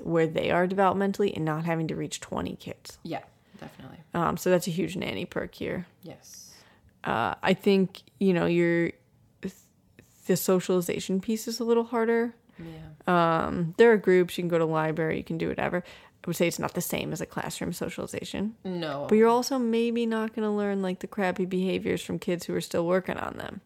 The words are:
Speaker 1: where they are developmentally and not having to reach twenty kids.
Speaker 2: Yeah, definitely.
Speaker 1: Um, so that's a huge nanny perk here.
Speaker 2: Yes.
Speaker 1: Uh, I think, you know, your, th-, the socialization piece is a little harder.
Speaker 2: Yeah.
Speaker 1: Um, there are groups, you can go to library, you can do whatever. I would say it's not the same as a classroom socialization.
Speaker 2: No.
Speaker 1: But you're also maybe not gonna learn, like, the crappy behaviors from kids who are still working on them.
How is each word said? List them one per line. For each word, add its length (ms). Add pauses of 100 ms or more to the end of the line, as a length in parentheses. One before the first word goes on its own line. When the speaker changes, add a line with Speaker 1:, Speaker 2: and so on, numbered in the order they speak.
Speaker 1:
where 220
they 260
are 140
developmentally 720
and 80
not 220
having 240
to 80
reach 240
twenty 340
kids. 480
Speaker 2:
Yeah, 200 (360)
definitely. 380 (160)
Speaker 1:
Um, 240
so 120
that's 180
a 40
huge 240
nanny 300
perk 280
here. 320 (160)
Speaker 2:
Yes. 520 (500)
Speaker 1:
Uh, 400
I 100
think, 500 (180)
you 120
know, 120
your, 460 (500)
th-, 120 (760)
the 100
socialization 840
piece 300
is 100
a 60
little 180
harder. 500 (240)
Speaker 2:
Yeah. 920
Speaker 1:
Um, 300
there 140
are 60
groups, 400
you 60
can 60
go 100
to 60
library, 520
you 80
can 120
do 120
whatever. 340 (400)
I 40
would 80
say 120
it's 100
not 160
the 80
same 320
as 80
a 60
classroom 440
socialization. 920
Speaker 2:
No. 440
Speaker 1:
But 120
you're 100
also 300
maybe 480
not 260
gonna 220
learn, 260
like, 200
the 60
crappy 380
behaviors 560
from 160
kids 300
who 80
are 60
still 260
working 300
on 200
them. 280